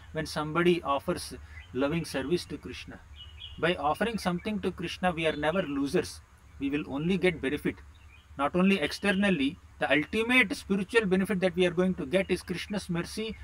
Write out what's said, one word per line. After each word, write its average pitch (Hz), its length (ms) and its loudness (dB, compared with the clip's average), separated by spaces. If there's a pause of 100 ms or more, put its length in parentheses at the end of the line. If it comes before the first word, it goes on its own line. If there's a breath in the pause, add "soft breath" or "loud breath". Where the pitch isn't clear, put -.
(120)
when 156 140 -4
somebody 165 560 2
offers - 520 -2 (380 loud breath)
loving 147 320 0
service 151 420 -2
to 151 120 -8
Krishna. - 420 -14 (580)
By 170 180 2
offering 202 420 0
something 185 420 -2
to 185 120 -2
Krishna, 175 400 -2
we 160 140 -2
are 151 100 2
never 156 260 2
losers. 143 580 -2 (380)
We 139 120 -2
will 147 160 0
only 156 300 0
get 175 240 0
benefit. 143 360 -2 (600)
Not 143 180 0
only 190 260 6
externally, 190 800 0 (200)
the - 120 0
ultimate 220 640 2
spiritual 208 520 2
benefit 185 340 2
that 180 160 2
we 180 100 4
are 175 40 2
going 180 240 2
to 175 100 -6
get 185 260 0
is 180 120 0
Krishna's 185 480 -6
mercy, 190 540 -4